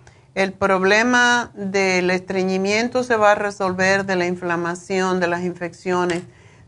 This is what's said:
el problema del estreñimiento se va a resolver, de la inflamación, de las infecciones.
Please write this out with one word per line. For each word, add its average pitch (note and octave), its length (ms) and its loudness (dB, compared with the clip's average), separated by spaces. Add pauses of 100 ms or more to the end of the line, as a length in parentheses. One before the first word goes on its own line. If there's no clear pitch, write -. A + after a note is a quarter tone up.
(360)
el G3 160 0
problema A3 1040 2
del F#3+ 540 0
estreñimiento F#3+ 920 -2
se B3 120 0
va G#3 160 4
a G#3 40 4
resolver, G3 680 0
de F#3+ 120 -2
la F3 80 0
inflamación, F3 960 -2
de E3+ 80 2
las F3 140 -2
infecciones. F3 800 -4 (440)